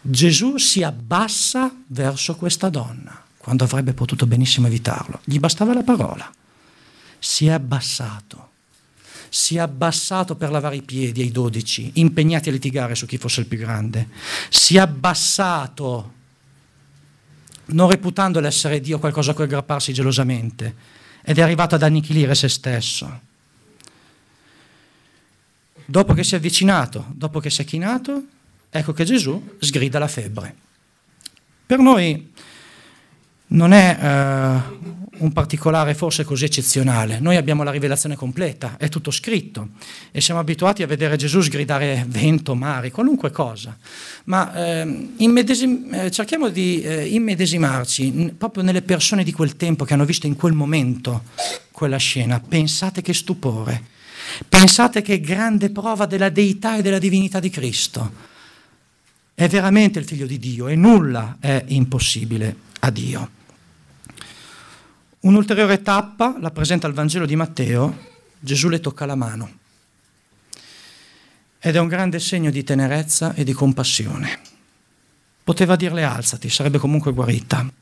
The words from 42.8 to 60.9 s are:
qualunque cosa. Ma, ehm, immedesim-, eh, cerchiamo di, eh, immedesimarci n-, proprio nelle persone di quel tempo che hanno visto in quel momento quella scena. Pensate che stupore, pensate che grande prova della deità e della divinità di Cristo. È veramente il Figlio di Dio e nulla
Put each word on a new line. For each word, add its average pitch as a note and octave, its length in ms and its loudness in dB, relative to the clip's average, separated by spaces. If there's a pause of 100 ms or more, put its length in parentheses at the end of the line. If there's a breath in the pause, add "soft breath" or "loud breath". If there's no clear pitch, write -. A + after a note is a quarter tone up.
qualunque A#3+ 400 0
cosa. A2+ 480 -8 (460 loud breath)
Ma, F#3 300 -2
ehm, E3 600 -4
immedesim-, B3 800 2
eh, F#3 160 -2
cerchiamo A3+ 400 -2
di, F3+ 320 -2
eh, D#3 240 -4
immedesimarci D#3+ 1040 0
n-, D#3+ 260 -2
proprio A3 260 -4
nelle F#3 200 2
persone F#3 420 0
di D3+ 80 -2
quel D3+ 240 -2
tempo D#3 300 -2
che D3 80 0
hanno C#3+ 100 4
visto D3+ 220 -2
in C#3+ 100 -2
quel E3 160 2
momento C3 720 -2 (480 loud breath)
quella C3+ 260 -2
scena. A#2+ 420 0
Pensate E3 640 -2
che F3+ 140 -4
stupore, A#2+ 680 -4 (640 loud breath)
pensate G#3+ 540 6
che G3+ 200 0
grande G3+ 500 0
prova G#3 340 -2
della F#3+ 240 0
deità G3+ 480 2
e G#3+ 60 -2
della F#3+ 160 2
divinità F#3+ 420 0
di F3+ 80 -4
Cristo. A#2 640 -4 (1200 loud breath)
È E3+ 160 2
veramente G3 500 4
il D3 60 -6
Figlio C#3 220 -6
di B2+ 120 -6
Dio A#2+ 300 -6
e D#3 80 0
nulla D3+ 640 4